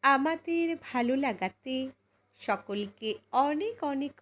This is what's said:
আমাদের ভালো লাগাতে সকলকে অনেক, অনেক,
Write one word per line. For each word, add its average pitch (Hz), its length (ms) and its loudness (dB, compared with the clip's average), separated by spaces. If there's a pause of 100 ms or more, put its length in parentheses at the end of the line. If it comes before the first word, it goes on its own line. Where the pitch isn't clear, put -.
আমাদের 330 760 2
ভালো 247 340 0
লাগাতে 262 720 -4 (500)
সকলকে 208 760 -4 (160)
অনেক, 302 520 0
অনেক, 277 280 -2 (100)